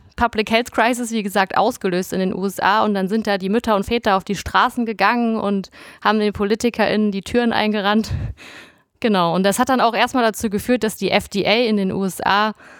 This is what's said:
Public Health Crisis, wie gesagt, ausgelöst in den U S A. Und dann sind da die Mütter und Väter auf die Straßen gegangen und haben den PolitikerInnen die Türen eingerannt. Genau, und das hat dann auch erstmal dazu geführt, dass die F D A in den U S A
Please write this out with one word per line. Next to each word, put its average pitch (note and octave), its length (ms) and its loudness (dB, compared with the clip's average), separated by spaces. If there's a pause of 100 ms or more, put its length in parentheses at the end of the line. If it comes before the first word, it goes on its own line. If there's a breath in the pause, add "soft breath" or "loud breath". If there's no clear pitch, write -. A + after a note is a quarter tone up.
(160)
Public G#3+ 340 0
Health A#3 220 0
Crisis, A#3 380 0
wie A3+ 120 -2
gesagt, F#3+ 340 0
ausgelöst F#3+ 560 0
in F#3 80 -2
den F#3 140 0
U F#3+ 120 -4
S F#3+ 140 -6
A. G#3+ 240 2
Und G#3+ 100 0
dann F#3+ 140 -2
sind G#3+ 180 -2
da G3+ 120 0
die F#3+ 100 -4
Mütter A3 280 0
und G3 80 0
Väter A#3 320 0
auf F#3+ 80 -2
die G3 120 -4
Straßen A#3 500 0
gegangen A3+ 520 0
und G3+ 320 -2 (320 loud breath)
haben G#3+ 160 2
den G#3 140 2
PolitikerInnen G#3+ 800 0
die G3 120 -4
Türen A#3+ 300 0
eingerannt. G#3+ 580 0 (880 loud breath)
Genau, F#3 340 2
und F#3+ 100 2
das G3 140 2
hat B3 120 2
dann C4 100 2
auch G#3+ 140 2
erstmal A#3+ 300 2
dazu A3 260 0
geführt, A3 340 0
dass A3 120 -4
die G3 140 -2
F - 180 2
D G3+ 180 -2
A A3+ 220 2
in G#3+ 80 2
den G3 160 0
U G3 120 -2
S F#3 200 -4
A G#3 280 2 (280 loud breath)